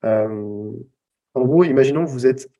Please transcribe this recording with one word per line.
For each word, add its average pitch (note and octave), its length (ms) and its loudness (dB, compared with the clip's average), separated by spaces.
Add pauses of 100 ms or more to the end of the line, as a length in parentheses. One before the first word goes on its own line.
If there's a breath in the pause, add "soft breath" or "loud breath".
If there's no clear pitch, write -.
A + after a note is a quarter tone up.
euh, G#2+ 680 -4 (640)
en B2+ 80 -2
gros, D3 220 4
imaginons C#3+ 420 2
que D#3 60 -6
vous B2+ 160 -2
êtes C3 320 -2